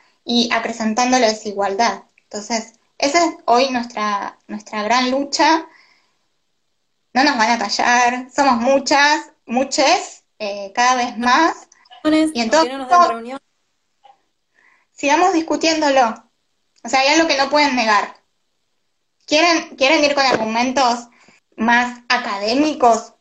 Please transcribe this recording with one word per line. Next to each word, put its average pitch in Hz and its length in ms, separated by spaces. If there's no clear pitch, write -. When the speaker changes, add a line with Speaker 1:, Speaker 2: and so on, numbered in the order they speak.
Speaker 1:
y 240 280
acrecentando 233 640
la 233 100
desigualdad. 202 760
Entonces, 214 500
esa 339 280
es 330 100
hoy 262 260
nuestra, 214 640
nuestra 214 360
gran 247 280
lucha. 294 560
No 254 100
nos 285 140
van 226 140
a 233 80
callar, 247 760
somos 269 260
muchas, 285 680
muches, 277 800
eh, 202 340
cada 247 220
vez 240 220
más. 277 500
Speaker 2:
Reuniones, 311 320
Speaker 1:
Y 233 60
en 226 80
Speaker 2:
¿por 294 80
Speaker 1:
todo 320 60
Speaker 2:
qué 247 60
no 269 100
nos 254 100
dan 349 100
Speaker 1:
caso, 285 120
Speaker 2:
reunión? 233 280
Speaker 1:
sigamos 320 420
discutiéndolo. 302 920
O - 60
sea, 269 120
hay 269 80
algo 330 180
que 285 100
no 269 120
pueden 285 260
negar. 220 400
¿Quieren, 330 520
quieren 294 260
ir 285 120
con 277 100
argumentos 240 800
más 240 440
académicos? 240 1120